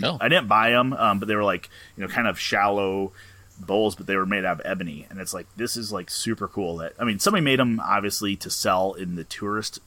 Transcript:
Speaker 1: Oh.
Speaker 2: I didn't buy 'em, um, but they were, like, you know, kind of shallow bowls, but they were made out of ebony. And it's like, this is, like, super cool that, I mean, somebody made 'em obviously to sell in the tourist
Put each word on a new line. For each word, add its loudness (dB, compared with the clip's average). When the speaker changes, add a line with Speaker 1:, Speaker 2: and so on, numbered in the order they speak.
Speaker 1:
Oh. 0
Speaker 2:
I 2
didn't 4
buy 4
'em, 4
um, 2
but -6
they 2
were, 2
like, 0
you -8
know, -6
kind 0
of -2
shallow 2
bowls, 2
but -14
they 2
were 2
made 0
out -2
of -8
ebony. -6
And -14
it's -8
like, -10
this -4
is, -8
like, -8
super -4
cool -4
that, -8
I -6
mean, 0
somebody 2
made 4
'em 2
obviously 0
to -10
sell 2
in -6
the -6
tourist -6